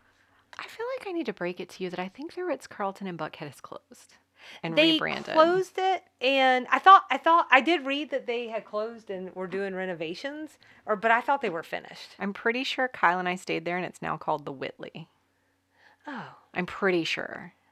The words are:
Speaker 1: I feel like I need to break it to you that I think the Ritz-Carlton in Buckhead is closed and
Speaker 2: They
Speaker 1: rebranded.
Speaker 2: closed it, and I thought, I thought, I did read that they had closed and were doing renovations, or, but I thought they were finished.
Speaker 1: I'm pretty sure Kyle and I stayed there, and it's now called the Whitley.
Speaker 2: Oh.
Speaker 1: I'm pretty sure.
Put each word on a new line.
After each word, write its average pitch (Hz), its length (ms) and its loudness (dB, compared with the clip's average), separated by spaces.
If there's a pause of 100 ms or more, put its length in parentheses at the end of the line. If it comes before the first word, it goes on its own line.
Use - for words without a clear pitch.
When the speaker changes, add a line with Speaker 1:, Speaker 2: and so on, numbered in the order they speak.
(580)
Speaker 1:
I - 80 -12
feel 453 200 -10 (120)
like - 80 -14
I 381 60 -8
need 330 140 -4
to 208 60 -4
break 180 280 -6
it 185 80 -12
to - 160 -12
you 180 60 -6
that 180 100 -8
I 185 80 -6
think 294 260 -14
the 359 80 -8
Ritz-Carlton 202 640 -6
in 175 120 -8
Buckhead 151 340 -10
is - 80 -20
closed - 540 -20 (480)
and 170 140 -4
Speaker 2:
They 320 160 6
Speaker 1:
rebranded. - 420 -2
Speaker 2:
closed 349 440 4
it, 370 240 0 (180)
and 254 520 4
I 277 80 4
thought, 254 300 12
I 262 80 0
thought, 330 340 4
I 262 80 10
did 277 260 2
read 277 240 -4
that 233 160 -4
they 240 220 -4
had 220 160 -6
closed 220 460 -8
and 185 260 -8
were 185 100 -6
doing 190 280 -6
renovations, 185 840 -8 (280)
or, 208 100 0
but 226 160 2
I 233 80 4
thought 277 220 0
they 214 80 -2
were 165 120 -6
finished. - 460 -12 (100)
Speaker 1:
I'm 196 140 -6
pretty 240 320 0
sure 254 240 -2
Kyle 180 320 2
and 180 80 -4
I 180 80 0
stayed 165 280 -6
there, 175 120 -2
and 180 100 -4
it's - 160 -12
now 160 140 -2
called 151 300 -4
the 147 60 -8
Whitley. - 540 -12 (1000)
Speaker 2:
Oh. 247 180 -12 (300)
Speaker 1:
I'm 180 120 -2
pretty 180 380 2
sure. - 480 -8 (200)